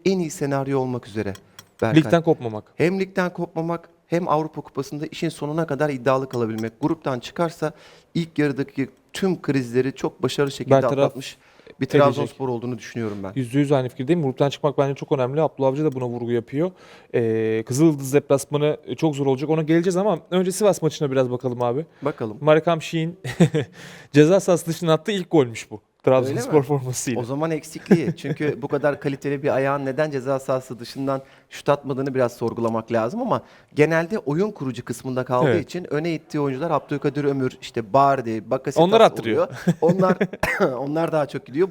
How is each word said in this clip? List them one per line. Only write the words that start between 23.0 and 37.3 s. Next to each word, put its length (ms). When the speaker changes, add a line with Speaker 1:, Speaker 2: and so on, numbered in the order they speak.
Speaker 2:
<laughs> 480
ceza 280
sahası 260
dışına 280
attığı 180
ilk 200
golmüş 400
bu. 100
Trabzonspor 480
Speaker 1:
Öyle 80
mi? 60
Speaker 2:
formasıyla. 560
Speaker 1:
O 20
zaman 280
eksikliği. 640
Speaker 2:
<laughs> 20
Speaker 1:
Çünkü 440
bu 60
kadar 320
kaliteli 440
bir 120
ayağın 300
neden 260
ceza 280
sahası 400
dışından 420
şut 200
atmadığını 460
biraz 180
sorgulamak 580
lazım 300
ama 200
genelde 440
oyun 320
kurucu 340
kısmında 380
kaldığı 260
Speaker 2:
Evet. 160
Speaker 1:
için 280
öne 200
ittiği 260
oyuncular 320
Abdülkadir 520
Ömür, 380